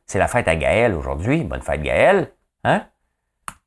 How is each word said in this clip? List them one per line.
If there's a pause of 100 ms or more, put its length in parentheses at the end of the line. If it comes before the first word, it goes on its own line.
C'est
la
fête
à
Gaël
aujourd'hui.
Bonne
fête,
Gaël. (320)
Hein ? (640)
Si (120)